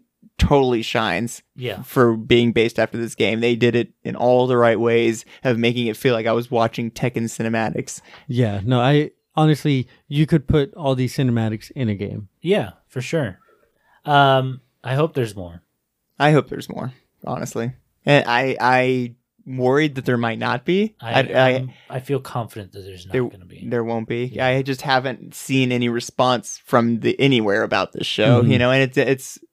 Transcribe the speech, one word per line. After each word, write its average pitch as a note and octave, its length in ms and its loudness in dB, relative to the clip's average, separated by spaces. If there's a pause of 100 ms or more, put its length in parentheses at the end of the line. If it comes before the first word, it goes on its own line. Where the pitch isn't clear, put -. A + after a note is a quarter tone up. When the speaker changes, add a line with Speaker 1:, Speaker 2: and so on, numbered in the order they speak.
(380)
Speaker 1:
totally C3 440 2
shines A2 600 -4 (120)
Speaker 2:
Yeah. B2 280 -10
Speaker 1:
for A#2+ 340 2
being A#2+ 340 2
based A2 300 0
after A2 180 -2
this A#2 160 -6
game. A2 240 0
They A#2+ 160 0
did A#2+ 220 2
it A#2 140 -2 (120)
in - 140 -8
all B2 320 2
the B2+ 80 0
right A#2 240 4
ways A#2 440 2 (200)
of B2 120 0
making A#2 300 0
it G#2+ 100 -4
feel C3 160 0
like A2+ 140 -2
I A2+ 60 2
was A#2+ 180 -2
watching A2+ 400 0
Tekken A#2+ 380 -4
cinematics. A2+ 720 -4 (260)
Speaker 3:
Yeah, A2+ 380 0
no, B2 160 2
I D3 320 2 (240)
honestly, D3+ 500 2 (220)
you D3 180 0
could D#3 220 0
put C#3+ 260 0
all C#3 220 -2
these B2+ 200 -2
cinematics A2+ 600 0
in A#2 120 -2
a G#2 60 0
game. G2+ 340 -8 (140)
Speaker 2:
Yeah, E3+ 280 -2 (180)
for C3 120 -8
sure. B2+ 380 -6 (640)
Um, C3+ 580 2 (200)
I B2+ 140 -4
hope D3+ 180 0
there's A2+ 220 -4
more. E2+ 260 -12 (560)
Speaker 1:
I D3 140 6
hope C#3+ 160 4
there's - 200 -12
more, - 240 -10 (320)
honestly. A2+ 480 -6 (360)
And C#3+ 200 4
I, B2 320 0
I B2+ 540 0 (300)
worried C3 520 0
that C3 80 -8
there B2+ 120 0
might A#2 220 -4
not A#2+ 260 -4
be. G3+ 360 -2
Speaker 2:
I, A#2 120 -8
Speaker 1:
I, C3 200 0
I B2+ 240 6
Speaker 2:
I'm, B2+ 160 -6 (180)
I C3 80 -8
feel C3 220 -4
confident G#2+ 520 -10
that G2+ 100 -16
there's F#2 220 -18
not F#2+ 80 -14
Speaker 1:
there, B2+ 120 -2
Speaker 2:
gonna F#2+ 200 -10
be. F2+ 240 -18
Speaker 1:
there A#2+ 140 -2
won't A2+ 260 -6
be. B2 180 -4
Speaker 2:
Yeah. C3 200 -4
Speaker 1:
I C3 160 2
just C3+ 200 -6
haven't C3 520 -4
seen C3 380 -2
any B2 160 0
response A#2+ 760 -2
from A#2 360 2
the A#2 200 -2
anywhere A2 440 2
about G2+ 280 -2
this - 140 -8
show, A#2+ 360 4
Speaker 3:
Mm-hmm. A#2 100 4
Speaker 1:
you - 80 4
know, B2 100 2
and C3+ 140 4
it's, C3 120 -4
it's C3+ 420 0 (140)